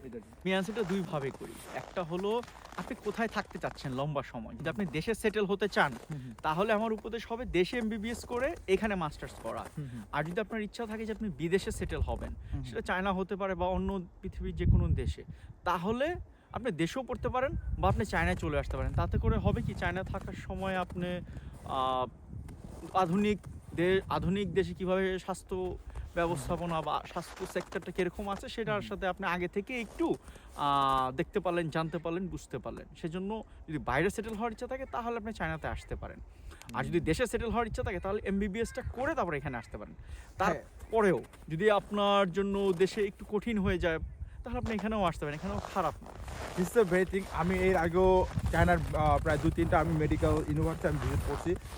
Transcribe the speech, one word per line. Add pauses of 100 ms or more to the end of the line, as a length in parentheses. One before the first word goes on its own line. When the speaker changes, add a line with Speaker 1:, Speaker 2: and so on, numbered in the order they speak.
Speaker 1:
এটা
কি?
Speaker 2:
আমি
আনসারটা
দুইভাবে
করি। (220)
একটা
হলো (360)
আপনি
কোথায়
থাকতে
চাচ্ছেন
লম্বা
সময়।
যদি
আপনি
দেশে
সেটেল
হতে
চান,
Speaker 1:
হুম,
হুম।
Speaker 2:
তাহলে
আমার
উপদেশ
হবে
দেশে
এমবিবিএস
করে (120)
এখানে
মাস্টার্স (100)
করা। (120)
Speaker 1:
হুম,
হুম। (100)
Speaker 2:
আর
যদি
আপনার
ইচ্ছা
থাকে
যে
আপনি
বিদেশে
সেটেল
হবেন,
Speaker 1:
হুম,
হুম।
Speaker 2:
সেটা
চায়না
হতে
পারে
বা
অন্য (200)
পৃথিবীর
যে
কোনো
দেশে, (400)
তাহলে (380)
আপনি
দেশেও
পড়তে
পারেন (280)
বা
আপনি
চায়নায়
চলে
আসতে
পারেন।
তাতে
করে
হবে
কি,
চায়না
থাকার
সময়
আপনি, (440)
আহ, (880)
আধুনিক (380)
দে-,
আধুনিক
দেশে
কীভাবে
স্বাস্থ্য (380)
ব্যবস্থাপনা
বা
স্বাস্থ্য
সেক্টরটা
কীরকম
আছে,
সেটার
Speaker 1:
হুম।
Speaker 2:
সাথে
আপনি
আগে
থেকে
একটু, (400)
আহ,
দেখতে
পারলেন,
জানতে
পারলেন,
বুঝতে
পারলেন। (160)
সেজন্য (260)
যদি
বাইরে
সেটেল
হওয়ার
ইচ্ছা
থাকে,
তাহলে
আপনি
চায়নাতে
আসতে
পারেন। (540)
আর
যদি
Speaker 1:
হুম।
Speaker 2:
দেশে
সেটেল
হওয়ার
ইচ্ছা
থাকে,
তাহলে
এমবিবিএসটা
করে
তারপর
এখানে
আসতে
পারেন।
Speaker 1:
হ্যাঁ।
Speaker 2:
তারপরেও (260)
যদি
আপনার
জন্য
দেশে
একটু
কঠিন
হয়ে
যায়, (440)
তাহলে
আপনি
এখানেও
আসতে
পারেন,
এখানেও (140)
খারাপ (100)
না। (340)
Speaker 1:
This
is
a
great
thing।
আমি
এর
আগেও (260)
চায়নার, (180)
আহ,
প্রায়
দু
তিনটা
আমি
মেডিকেল
ইউনিভার্সিটি
আমি
ভিজিট
করছি। (220)